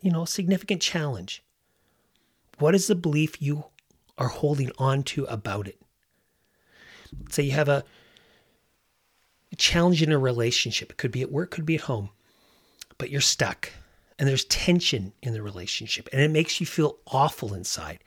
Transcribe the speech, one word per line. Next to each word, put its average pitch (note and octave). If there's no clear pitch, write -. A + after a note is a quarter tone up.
you F#3
know, E3
significant F3+
challenge, C3
what D3+
is F#3+
the G#3+
belief D#3
you D3
are B2+
holding C#3+
on C3+
to C#3
about G#2
it? -
Say -
you C#3
have C#3+
a C#3
a -
challenge F3
in D#3
a D3
relationship. A#2+
It -
could A#2+
be B2+
at C3+
work, D#3+
could D#3
be D#3+
at D3
home, G#2
but -
you're C#3
stuck -
and C#3
there's C3+
tension C#3
in A#2
the A2
relationship G2
and C3+
it D3+
makes D#3+
you E3+
feel D3+
awful C3+
inside E2+